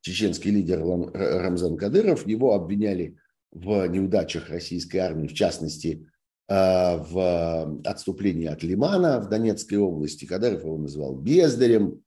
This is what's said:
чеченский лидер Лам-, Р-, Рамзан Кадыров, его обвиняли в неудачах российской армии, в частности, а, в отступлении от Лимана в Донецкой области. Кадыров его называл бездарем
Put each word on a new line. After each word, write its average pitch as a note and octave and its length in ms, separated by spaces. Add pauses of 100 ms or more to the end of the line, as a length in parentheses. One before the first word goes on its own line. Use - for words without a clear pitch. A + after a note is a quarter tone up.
чеченский F#2+ 500
лидер F2+ 320
Лам-, F2 300
Р-, F2+ 300
Рамзан F2 340
Кадыров, D#3 480
его A2 280
обвиняли F#2+ 640 (340)
в F#2+ 360
неудачах F2+ 640
российской E2+ 480
армии, D#2+ 300
в - 80
частности, D#2+ 720 (420)
а, F#2 480
в E2 880
отступлении F2+ 640
от D#2 160
Лимана C#3 560
в G2 100
Донецкой G#2+ 500
области. D2+ 460
Кадыров F#2 380
его D#2+ 140
называл C#2+ 380
бездарем A#2 920